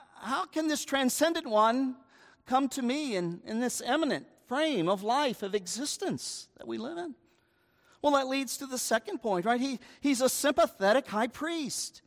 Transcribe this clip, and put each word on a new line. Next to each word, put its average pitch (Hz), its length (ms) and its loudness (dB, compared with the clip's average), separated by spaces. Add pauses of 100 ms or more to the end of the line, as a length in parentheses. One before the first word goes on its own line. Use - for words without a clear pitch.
(200)
how 277 260 -4
can 311 220 -2
this 294 160 -2
transcendent 294 600 0
one 247 500 4 (500)
come 254 220 2
to 269 140 -4
me 254 340 0
in, 175 280 -2
in 220 140 -4
this 240 260 -2
eminent 254 420 0 (200)
frame 254 420 0
of 196 140 0
life, 247 400 0
of 196 120 -4
existence 214 960 -6 (100)
that - 80 -14
we 226 120 -6
live 277 200 -8
in? 339 160 -8 (880)
Well, 294 100 4
that 269 160 4
leads 269 300 -2
to 277 80 -10
the 254 120 -6
second 240 400 -2
point, 190 280 0
right? 240 140 2
He, 262 200 -2 (200)
he's 277 200 2
a 254 80 4
sympathetic 277 800 2
high 214 180 0
priest. 302 800 -6